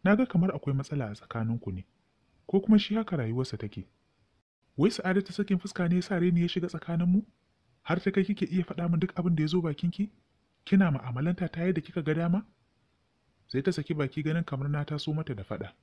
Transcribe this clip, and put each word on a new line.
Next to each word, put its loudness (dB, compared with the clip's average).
Na 6
ga 2
kamar 2
akwai -2
matsala -2
a -8
tsakaninku -4
ne, -8
ko 2
kuma 6
shi 0
haka -2
rayuwarsa -2
take." -8
"Wai 4
Sa'adatu 0
sakin 0
fuska -2
ne 4
ya 2
sa -2
reni 4
ya 2
shiga -2
tsakaninmu? 2
Har 0
ta 0
kai 2
kike -2
iya 0
faɗa -4
min 2
duk 0
abin 0
da 2
ya 2
zo 2
bakinki? -2
Kina 6
mu'amalanta -2
ta -8
yadda 0
kika -6
ga 0
dama?" 0
Sai -2
ta 0
saki -4
baki -2
ganin 0
kamar -4
na -2
taso -6
mata -4
da -8
faɗa. -8